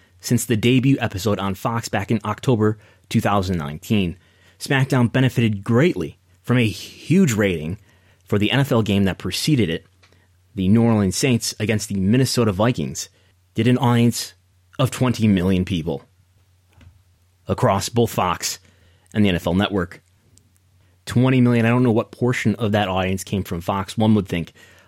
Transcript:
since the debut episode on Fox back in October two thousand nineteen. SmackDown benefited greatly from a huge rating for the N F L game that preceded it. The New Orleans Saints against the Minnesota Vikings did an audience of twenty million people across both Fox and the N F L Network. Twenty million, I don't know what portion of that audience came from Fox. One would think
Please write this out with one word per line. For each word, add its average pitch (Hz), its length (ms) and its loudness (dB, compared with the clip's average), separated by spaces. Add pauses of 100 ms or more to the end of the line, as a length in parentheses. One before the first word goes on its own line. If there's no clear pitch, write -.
(200)
since - 240 0
the 120 120 0
debut 127 440 2
episode 104 380 -2
on 98 160 -4
Fox 117 340 -6
back 95 220 -4
in 113 140 0
October 107 540 0 (300)
two 113 120 0
thousand 98 360 0
nineteen. 85 600 -2 (420)
SmackDown 131 520 0
benefited 117 540 0
greatly 117 540 0 (240)
from 123 160 0
a 120 80 2
huge 143 680 0
rating 92 440 -2 (460)
for 107 140 -2
the 101 120 0
N 127 100 2
F 139 100 0
L 117 120 2
game 101 220 2
that 90 140 -2
preceded 110 500 0
it. 82 180 -6 (680)
The 95 140 -2
New 113 140 4
Orleans 107 340 2
Saints 120 420 0
against 107 300 -2
the 98 120 -4
Minnesota 113 520 2
Vikings 104 560 -4 (460)
did 110 120 0
an 123 120 4
audience 120 560 2 (440)
of 135 120 0
twenty 117 360 -2
million 92 380 2
people 82 400 -4 (1400)
across 98 400 0
both 117 240 0
Fox - 480 -4 (520)
and 104 120 2
the 98 60 4
N 87 40 2
F 85 120 -4
L 85 80 0
Network. 92 460 -2 (1040)
Twenty 131 340 2
million, 120 240 4
I 117 60 2
don't 123 120 2
know 127 100 2
what 110 180 -2
portion 120 460 -2
of 107 160 -2
that 104 160 0
audience 92 360 -2
came 95 180 -4
from 87 200 -8
Fox. 98 340 -6
One 110 180 4
would 101 140 0
think 82 240 -6 (360)